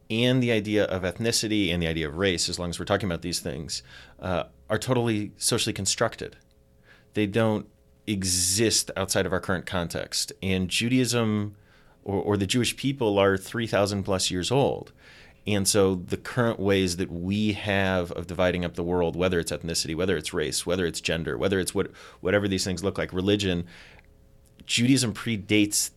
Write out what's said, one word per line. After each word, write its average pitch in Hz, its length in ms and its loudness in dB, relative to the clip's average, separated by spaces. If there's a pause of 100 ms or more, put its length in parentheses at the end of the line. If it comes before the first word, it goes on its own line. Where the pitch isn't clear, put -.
(100)
and 123 320 2
the 120 100 2
idea 104 320 2
of 92 160 -2
ethnicity 104 720 0
and 87 100 0
the 82 40 0
idea 80 200 -2
of 73 120 -8
race, 92 320 0
as 85 80 -8
long 87 100 -4
as 85 100 -8
we're 90 60 -8
talking 104 240 0
about 85 140 -4
these 87 180 -6
things, 76 420 -8 (380)
uh, 87 240 -2 (240)
are 107 100 0
totally 117 600 0
socially 113 340 0
constructed. - 640 -2 (800)
They 107 120 2
don't 107 400 2 (400)
exist 95 920 0
outside 95 260 0
of 87 80 -2
our 90 80 0
current 87 240 -2
context. - 680 -4 (120)
And 92 260 0
Judaism 110 880 0 (480)
or, 98 160 0
or 104 160 2
the 98 100 2
Jewish 120 300 0
people 123 420 0
are 98 200 6
three 113 280 -6
thousand 101 360 2
plus 95 280 0
years 90 200 -2
old. 113 420 0 (540)
And 98 220 0
so 95 280 4
the 90 200 -6
current 117 420 -2
ways 95 380 2
that 87 160 -4
we 101 400 0
have 98 600 0
of 85 140 -8
dividing 90 380 0
up 85 120 -6
the 90 60 -4
world, 85 320 0
whether 87 240 2
it's 80 140 -2
ethnicity, 80 420 -4
whether 90 220 0
it's - 160 -6
race, 76 320 -2
whether 90 220 0
it's 78 160 -6
gender, 80 340 -2
whether 92 240 0
it's 87 140 -4
what, 95 160 -2 (320)
whatever 101 260 2
these 92 160 0
things 90 180 -4
look 95 140 -2
like, 80 160 -4
religion, 92 540 0 (1000)
Judaism 123 480 2
predates 104 840 2